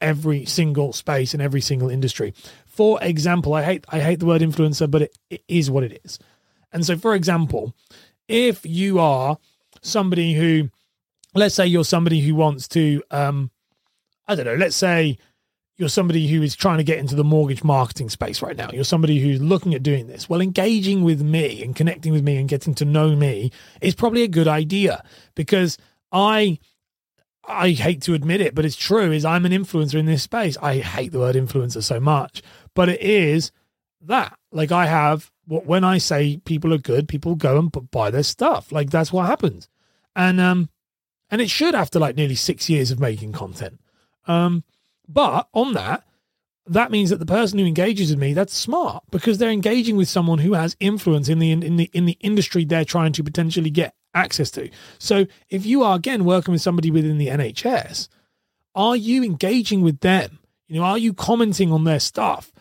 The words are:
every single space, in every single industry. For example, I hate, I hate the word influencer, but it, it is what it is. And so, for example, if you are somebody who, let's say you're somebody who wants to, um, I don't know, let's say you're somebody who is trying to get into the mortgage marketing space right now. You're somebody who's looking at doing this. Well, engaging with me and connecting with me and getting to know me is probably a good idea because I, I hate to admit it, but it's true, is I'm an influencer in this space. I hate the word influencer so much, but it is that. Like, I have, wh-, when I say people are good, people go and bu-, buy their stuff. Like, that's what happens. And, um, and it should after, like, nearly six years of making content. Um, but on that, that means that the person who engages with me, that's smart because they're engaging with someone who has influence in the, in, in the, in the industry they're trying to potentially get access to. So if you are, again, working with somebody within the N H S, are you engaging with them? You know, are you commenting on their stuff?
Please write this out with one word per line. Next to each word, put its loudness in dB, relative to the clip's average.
every -2
single 0
space, -4
in -4
every 0
single -2
industry. -4
For 2
example, 0
I 0
hate, -4
I -2
hate 0
the 0
word 4
influencer, 0
but 2
it, -6
it -14
is 0
what 0
it -8
is. -18
And -2
so, 0
for 0
example, -2
if 0
you 0
are 0
somebody 0
who, 2
let's 4
say 2
you're 4
somebody 2
who 2
wants 0
to, 2
um, -2
I 0
don't -2
know, -2
let's 0
say 2
you're -2
somebody 2
who 2
is -2
trying 0
to 2
get -2
into -4
the 2
mortgage 2
marketing 0
space -8
right -8
now. -8
You're -4
somebody 2
who's 0
looking 0
at -4
doing 0
this. -16
Well, 0
engaging 0
with 2
me -2
and -6
connecting -2
with 2
me 2
and -2
getting -2
to -2
know 2
me 0
is 0
probably 2
a 2
good 2
idea 0
because 0
I, 2
I 0
hate -2
to -2
admit 0
it, -2
but -2
it's -4
true, 0
is 0
I'm 2
an 2
influencer -2
in 2
this 0
space. -4
I 0
hate -6
the -4
word 2
influencer -2
so -2
much, 0
but 4
it -2
is 2
that. -4
Like, -2
I 2
have, 2
wh-, -6
when 2
I 4
say -2
people -2
are 2
good, 0
people -4
go 2
and 0
bu-, -8
buy -4
their 0
stuff. -2
Like, -2
that's 0
what 0
happens. -2
And, 2
um, 2
and 0
it -2
should 0
after, 0
like, 0
nearly 0
six -4
years 0
of -4
making -4
content. -12
Um, 0
but 0
on 0
that, -4
that 0
means 2
that 0
the -8
person 0
who 2
engages 0
with 0
me, 0
that's -2
smart -4
because 0
they're 2
engaging 0
with 2
someone 0
who 2
has -2
influence 0
in 2
the, 2
in, 0
in 0
the, 2
in 0
the -2
industry 0
they're 0
trying 0
to -2
potentially -2
get -2
access -2
to. -10
So 2
if -6
you 2
are, 4
again, -2
working 2
with 2
somebody 0
within 0
the 0
N -2
H -6
S, -4
are 2
you 0
engaging 0
with 2
them? 0
You -6
know, 0
are 0
you 0
commenting 0
on 2
their 2
stuff? -4